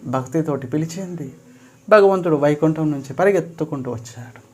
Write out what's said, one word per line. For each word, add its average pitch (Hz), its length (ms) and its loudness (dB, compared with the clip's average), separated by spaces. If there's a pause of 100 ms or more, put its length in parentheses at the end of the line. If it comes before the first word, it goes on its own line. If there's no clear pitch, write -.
భక్తితోటి 131 600 -2
పిలిచింది. 160 640 -6 (560)
భగవంతుడు 190 460 6
వైకుంఠం 151 560 2
నుంచి 131 220 -6
పరిగెత్తుకుంటూ 160 760 -2
వచ్చాడు. 117 640 -14